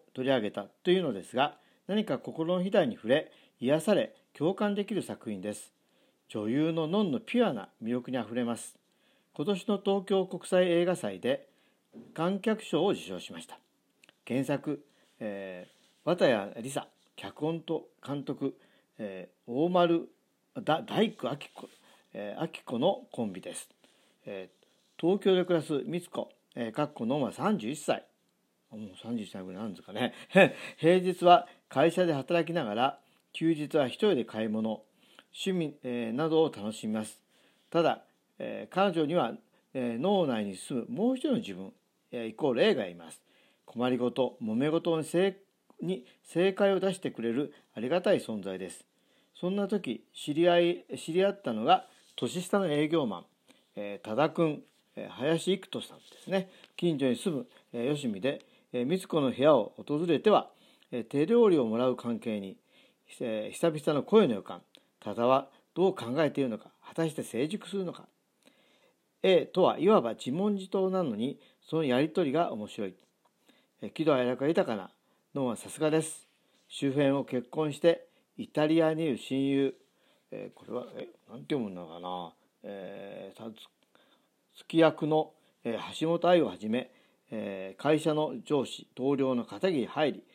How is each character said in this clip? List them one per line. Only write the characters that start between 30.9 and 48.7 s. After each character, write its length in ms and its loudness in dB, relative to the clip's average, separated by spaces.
日 260 -2
は 220 10
会 240 4
社 140 0
で 80 2
働 320 0
き 80 -4
な 120 -2
が 100 -4
ら、 240 2
休 200 2
日 220 -2
は 120 4
一 60 -6
人 220 2
で 100 0
買 200 -4
い 40 0
物、 340 -2
趣 200 -4
味、 300 -4
え 260 -4
ー、 40 -4
な 160 0
ど 140 6
を 80 2
楽 220 -8
し 120 -12
み 80 -4
ま 120 -4
す。 160 -16
た 120 2
だ、 220 0
え 320 -8
ー、 40 -20
彼 180 2
女 140 0
に 100 -2
は、 180 0
え 220 -4
ー、 20 -6
脳 300 2
内 180 -2
に 100 -6
住 320 -6
む 80 -8
も 180 0
う 20 -2
一 60 -8
人 100 0
の 60 2
自 160 -6
分、 200 -12
え 140 -6
ー、 20 -6
イ 60 -8
コ 160 0
ー 40 2
ル 100 4
A 120 4
が 120 -2
い 60 -12
ま 160 -18
す。 140 -20
困 240 -2
り 80 0
ご 140 0
と、 320 -2
揉 120 -4
め 140 0
ご 120 0
と 160 0
に 80 -4
正-、 320 0
に 240 -6
正 300 0
解 200 4
を 60 0
出 140 0
し 60 -10
て 100 -6
く 120 -8
れ 100 0
る 220 -2
あ 60 -12
り 100 -4
が 120 0
た 120 2
い 60 4
存 240 -8
在 160 -6
で 100 -8
す。 160 -18